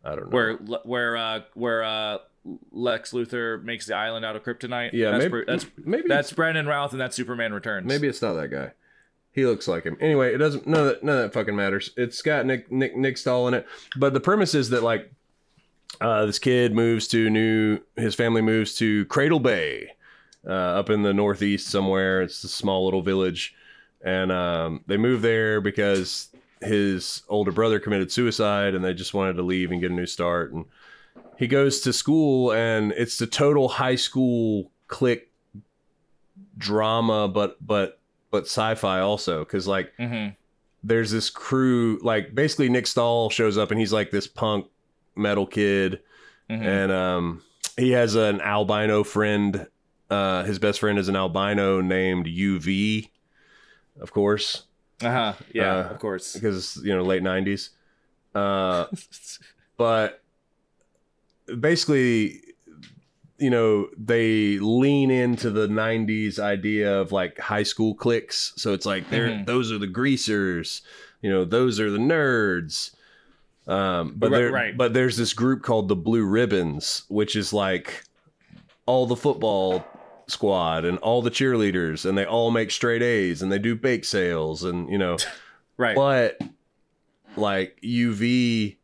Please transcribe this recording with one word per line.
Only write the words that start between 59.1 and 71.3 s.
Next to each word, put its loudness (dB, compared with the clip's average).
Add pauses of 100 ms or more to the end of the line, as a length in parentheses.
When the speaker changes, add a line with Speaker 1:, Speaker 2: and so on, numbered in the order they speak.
Speaker 2:
<laughs> -20
Speaker 1:
but 2 (1400)
basically, 2 (960)
you 2
know, 4
they 2
lean 4
into 0
the 0
nineties -2
idea 0
of, -2
like, -2
high -2
school 0
cliques. -2
So -2
it's -4
like, -4
they're, 0
Speaker 2:
Mm-hmm. -4
Speaker 1:
those 0
are -4
the -4
greasers, -2 (400)
you -2